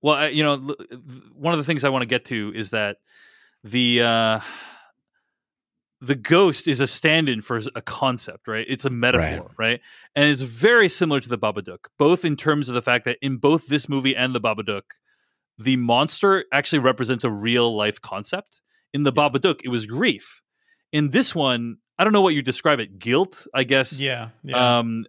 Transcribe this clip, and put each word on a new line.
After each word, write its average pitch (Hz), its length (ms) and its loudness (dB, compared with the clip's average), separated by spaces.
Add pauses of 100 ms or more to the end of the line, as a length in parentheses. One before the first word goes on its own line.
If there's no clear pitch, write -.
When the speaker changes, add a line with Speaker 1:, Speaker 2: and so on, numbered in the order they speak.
Speaker 1:
well, 151 120 2
I, 151 140 0
you 151 160 0
know, 147 80 2
l-, 139 240 -6 (120)
th-, 123 120 -18 (340)
one 160 180 -2
of 165 60 2
the 143 60 -4
things 143 200 -2
I 139 40 4
wanna 131 180 0
get 120 200 -2
to 107 280 -4
is 107 160 -8
that 104 280 -2 (640)
the, 120 380 2
uh, 113 380 2 (1600)
the 131 140 -2
ghost 165 540 2
is 135 120 0
a 139 60 2
stand-in 156 540 0
for 117 200 -6 (140)
a - 80 -10
concept, - 640 -6
right? 110 220 -6
It's 131 160 -6
a 139 60 -2
metaphor, 117 680 -2
Speaker 2:
Right. 113 140 0
Speaker 1:
right? 120 80 -4 (340)
And 147 160 4
it's 131 120 -2
very 180 460 4
similar 156 320 0
to - 80 -20
the 120 100 -2
Babadook, 95 480 -6 (120)
both 175 260 4
in 151 120 0
terms 147 320 0
of 123 80 -4
the 120 60 -2
fact 123 240 0
that 120 140 -4
in 135 180 -4
both 156 280 2
this 143 220 -2
movie 135 260 0
and 127 180 -2
the 120 80 -2
Babadook, 107 420 -4 (760)
the 123 180 2
monster 143 760 2
actually 143 260 0
represents 123 460 0
a 120 80 0
real 117 440 0
life 104 240 -2
concept. - 640 -10 (320)
In 143 80 0
the 139 100 2
Speaker 3:
Yeah. 147 160 4
Speaker 1:
Babadook, 147 360 0
it 131 60 -6
was 113 160 -4
grief. 127 540 -4 (520)
In 151 180 2
this 240 240 0
one, 123 440 -2 (200)
I 185 60 4
don't 214 80 4
know 202 100 4
what 185 120 4
you 143 80 0
describe 135 360 0
it. 98 220 -10
Guilt, 131 520 -2
I 131 120 0
guess. 131 360 0
Speaker 3:
Yeah, 123 280 -6 (160)
yeah. 123 340 2
Speaker 1:
Um, 113 300 -4